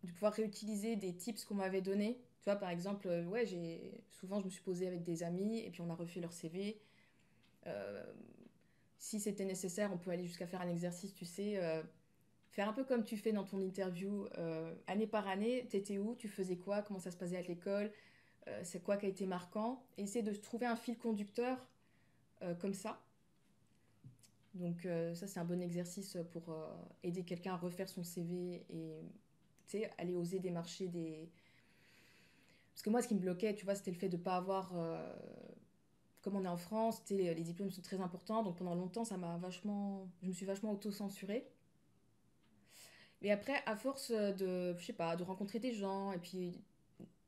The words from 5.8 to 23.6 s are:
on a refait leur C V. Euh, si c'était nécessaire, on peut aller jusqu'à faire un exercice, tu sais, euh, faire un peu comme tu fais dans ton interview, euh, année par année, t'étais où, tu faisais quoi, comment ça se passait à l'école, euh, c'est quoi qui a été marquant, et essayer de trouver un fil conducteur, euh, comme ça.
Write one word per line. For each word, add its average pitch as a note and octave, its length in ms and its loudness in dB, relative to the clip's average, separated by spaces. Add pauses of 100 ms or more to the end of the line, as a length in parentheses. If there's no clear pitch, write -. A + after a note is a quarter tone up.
on E3+ 80 -2
a E3 60 0
refait E3+ 260 -4
leur E3+ 120 -4
C - 140 -6
V. G3 340 -2 (880)
Euh, G2+ 360 -4 (920)
si - 220 -2
c'était G3+ 260 0
nécessaire, F#3+ 480 0
on F3+ 40 -2
peut F3+ 140 -2
aller F3 140 0
jusqu'à F3 220 -4
faire F3+ 140 -4
un F3 80 0
exercice, F3 440 0
tu - 120 -8
sais, G3+ 320 0
euh, D#3+ 260 2 (680)
faire G3+ 180 2
un G#3+ 40 0
peu C4 120 0
comme A#3+ 180 4
tu A3 140 -2
fais G#3+ 160 4
dans G3+ 100 4
ton G3 160 -2
interview, F#3+ 680 0 (100)
euh, E3 360 -2 (140)
année G#3 200 4
par G#3+ 200 2
année, A3+ 420 2
t'étais G3 280 0
où, G#3+ 180 0
tu A3 140 -6
faisais F#3 260 0
quoi, G3 260 0
comment G3+ 180 -4
ça F3+ 120 -4
se E3+ 60 -8
passait F3+ 180 -2
à F3+ 60 0
l'école, G3 500 0 (560)
euh, G#2 160 -4
c'est F3 180 -6
quoi G3+ 140 4
qui G3+ 100 0
a G3 40 6
été F#3+ 160 0
marquant, G#3+ 600 0 (120)
et G3+ 60 0
essayer G#3 200 2
de G#3 100 2
trouver A3 340 -2
un A3+ 100 4
fil A#3 200 -2
conducteur, A#3+ 680 0 (760)
euh, F3 140 0
comme G3 180 0
ça. - 300 -6 (1500)